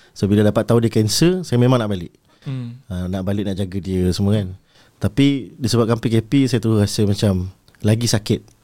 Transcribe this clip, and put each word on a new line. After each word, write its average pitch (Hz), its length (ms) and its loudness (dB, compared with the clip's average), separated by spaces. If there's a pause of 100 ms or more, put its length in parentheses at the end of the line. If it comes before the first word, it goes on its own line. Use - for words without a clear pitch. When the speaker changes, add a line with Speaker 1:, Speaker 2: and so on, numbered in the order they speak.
(100)
Speaker 1:
So, - 140 -4
bila 101 180 4
dapat 104 220 2
tahu 117 160 2
dia 113 80 2
kanser, 160 540 2
saya 123 160 -2
memang 123 180 4
nak 110 140 -2
balik. 90 240 -6 (260)
Speaker 2:
Hmm. 127 460 -12
Speaker 1:
Ha, 90 200 -6
nak 95 160 -4
balik, 101 220 -4
nak 95 140 -4
jaga 98 180 -6
dia 92 320 0
semua 101 240 0
kan. 95 240 -2 (400)
Tapi 135 580 0
disebabkan 117 440 0
P 120 100 -4
K 110 140 2
P, - 100 -8 (140)
saya 123 120 -2
tu 110 140 0
rasa 104 320 2
macam 98 480 0 (280)
lagi 113 260 0
sakit 110 340 -2 (240)